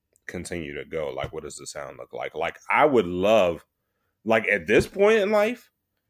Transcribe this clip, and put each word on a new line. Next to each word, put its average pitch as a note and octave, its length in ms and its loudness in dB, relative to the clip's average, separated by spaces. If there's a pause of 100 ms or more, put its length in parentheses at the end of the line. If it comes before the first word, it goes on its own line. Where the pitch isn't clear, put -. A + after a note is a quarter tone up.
(260)
continue E2 500 -10
to C#2 100 -10
go? D2+ 240 -6
Like, C2+ 240 -8
what D#2 100 -10
does C#2+ 140 -14
the C#2 100 -16
sound C#2 300 -14
look B1 160 -18
like? B1+ 220 -10
Like, E2 220 -4 (120)
I A#2+ 160 4
would A#2+ 220 4
love, F2+ 580 2 (580)
like, A2 240 0
at F#2 200 0
this C3+ 200 4
point G#3 320 2
in G3+ 120 0
life, G#3+ 380 0 (400)